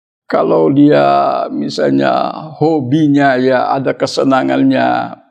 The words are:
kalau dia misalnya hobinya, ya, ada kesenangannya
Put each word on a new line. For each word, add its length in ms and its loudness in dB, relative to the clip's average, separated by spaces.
kalau 480 0
dia 800 2
misalnya 800 -2
hobinya, 800 2
ya, 320 0
ada 240 -2
kesenangannya 1200 0